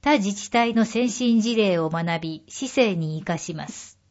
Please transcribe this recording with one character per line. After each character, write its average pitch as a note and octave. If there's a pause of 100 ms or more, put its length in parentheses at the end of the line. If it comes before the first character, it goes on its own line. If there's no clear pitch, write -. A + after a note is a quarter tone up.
他 C#4+
自 G3+
治 -
体 A#3
の A3+
先 A#3
進 A#3
事 A#3
例 G3
を D#3+
学 E3
び、 D#3+
市 -
政 A3
に D#3
生 F#3
か E3+
し -
ま D3
す。 - (120)